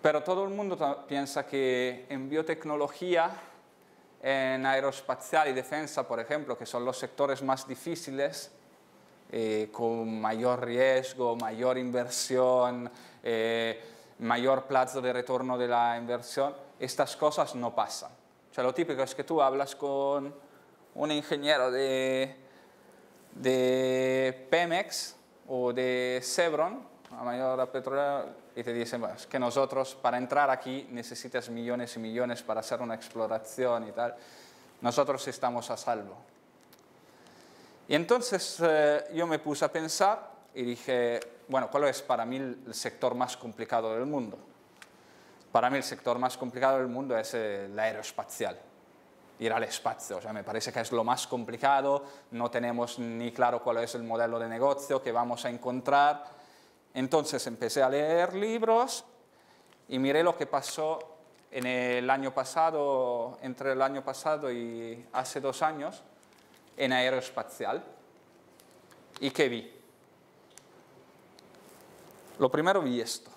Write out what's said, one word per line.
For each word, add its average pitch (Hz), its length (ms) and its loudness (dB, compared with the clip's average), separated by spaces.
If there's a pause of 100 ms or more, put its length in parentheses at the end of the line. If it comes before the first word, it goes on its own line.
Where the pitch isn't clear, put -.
Pero 151 220 4
todo 185 220 0
el 196 40 -4
mundo 196 260 -4
ta-, 139 300 -2
piensa 139 400 -4
que 127 640 0
en 135 200 -8
biotecnología, 160 1000 0 (920)
en 131 440 2
aeroespacial 135 840 2
y 131 40 0
defensa, 143 540 -2
por 117 120 -2
ejemplo, 131 380 -4
que 117 80 -10
son 120 200 -4
los 127 120 -2
sectores 135 460 -2
más 131 240 0
difíciles, 139 840 -4 (800)
eh, 110 400 0
con 113 480 -2
mayor 120 460 0
riesgo, 127 680 2
mayor 117 420 0
inversión, 123 1120 2 (320)
eh, 113 640 0 (360)
mayor 123 440 2
plazo 131 380 2
de 123 120 0
retorno 127 440 0
de 123 100 0
la 120 300 4
inversión, 120 560 -2 (260)
estas 131 360 -2
cosas 151 400 2
no 120 200 -4
pasan. - 360 -4 (400)
O - 20 -20
sea, 131 100 -2
lo 127 100 2
típico 147 300 0
es 127 100 -4
que 143 100 -6
tú 160 180 2
hablas 135 340 2
con 139 580 -2 (640)
un 151 160 -2
ingeniero 147 580 2
de, 131 680 0 (960)
de 131 1160 2
Pemex 170 680 0 (320)
o 127 240 0
de 127 520 0
Chevron, 170 640 0 (240)
la 120 120 -12
mayor 127 460 0
petrolera, 139 560 -2 (300)
y 117 80 -6
te 120 100 -4
dicen, 120 260 -2
"Bueno, 95 160 -4
es - 100 -16
que 135 140 -4
nosotros 131 560 0
para 123 220 0
entrar 135 320 2
aquí 131 420 -2
necesitas 120 580 -6
millones 117 460 -4
y 117 40 -8
millones 117 440 -4
para - 160 -2
hacer 123 220 -4
una 117 140 -4
exploración 113 920 -2
y 107 40 -12
tal. 120 240 -2 (680)
Nosotros 131 460 2
estamos 120 420 -4
a 113 80 -4
salvo". 101 400 -4 (1700)
Y 147 80 2
entonces, 196 640 0
eh, 151 520 6
yo 170 120 0
me 156 140 0
puse 151 260 0
a 147 60 0
pensar 180 580 0 (240)
y 127 100 -4
dije, 120 560 0 (280)
"Bueno, - 240 0
¿cuál 147 140 4
es - 160 2
para 117 240 0
mí 127 120 -4
el 127 360 -8
sector 120 420 -2
más 123 220 -2
complicado 113 560 -2
del 120 120 -2
mundo?". 131 320 -4 (1120)
Para 123 200 6
mí 139 60 2
el 131 60 0
sector 123 360 -2
más 127 180 0
complicado 131 400 2
del 127 100 0
mundo 123 300 -2
es, 110 160 -2
eh, 101 320 -2
el 101 140 -6
aeroespacial, 107 800 -4 (800)
ir 110 120 0
al 113 120 2
espacio. - 540 -6
O 87 40 -6
sea, 107 120 -10
me 101 100 -8
parece 110 280 -4
que 120 100 -2
es 113 100 -4
lo 117 120 2
más 123 220 0
complicado, 135 800 2 (280)
no 120 200 -2
tenemos 120 480 -2
ni 117 320 -4
claro 120 320 2
cuál 117 140 2
es 117 180 -2
el 120 80 -4
modelo 117 340 0
de 117 100 -2
negocio 135 540 2
que 123 100 -4
vamos 120 340 -2
a 127 40 0
encontrar. 139 880 2 (560)
Entonces 135 540 0
empecé 117 340 0
a 131 80 6
leer 165 440 2
libros 226 720 2 (840)
y 131 100 -4
miré 139 260 4
lo 175 120 4
que - 100 -4
pasó 156 540 -2 (520)
en 127 140 -6
el 123 440 2
año 135 240 2
pasado, 131 1080 0
entre 135 320 -4
el 131 80 2
año 135 220 0
pasado 143 480 -2
y 117 600 -8
hace 131 260 -2
dos 135 220 -2
años, 160 420 -4 (720)
en 131 160 2
aeroespacial. 127 880 -2 (1400)
¿Y 139 120 -2
qué 139 180 2
vi? 117 320 -8 (2500)
Lo 131 100 4
primero 175 320 4
vi 123 200 0
esto. - 360 -8